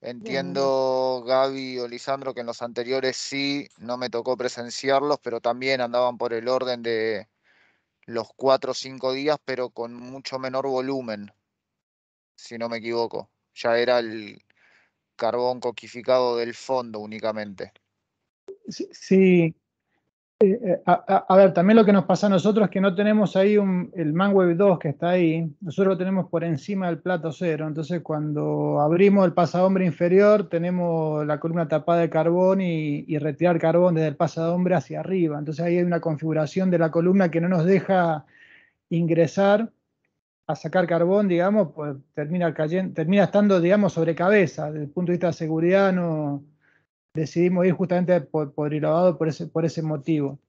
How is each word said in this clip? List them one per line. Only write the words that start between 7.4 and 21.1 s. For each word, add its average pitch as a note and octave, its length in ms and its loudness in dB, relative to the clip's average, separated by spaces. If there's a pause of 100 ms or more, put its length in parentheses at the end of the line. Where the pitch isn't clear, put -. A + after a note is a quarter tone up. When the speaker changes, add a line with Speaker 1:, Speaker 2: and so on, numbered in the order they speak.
Speaker 1:
los A2+ 320 -8
cuatro C3 360 0
o - 20 -4
cinco C3 400 -8
días, C#3+ 320 -2
pero B2 240 -6
con A#2 240 -12
mucho C3 440 -14
menor C3 300 -6
volumen, B2+ 640 -6 (1040)
si - 220 -18
no A#2 100 -6
me A#2 100 -6
equivoco. A#2 520 -6 (240)
Ya A#2 240 0
era B2 220 2
el A2 420 -10 (760)
carbón B2 440 -2
coquificado A#2+ 760 -2
del A#2 160 -4
fondo A#2+ 460 -6
únicamente. G#2 760 -8 (960)
Speaker 3:
Sí, - 240 -12
sí. F3+ 640 2 (840)
Eh, G3+ 220 4
eh, F#3 220 -2
a, F3+ 80 4
a, F#3+ 240 0 (120)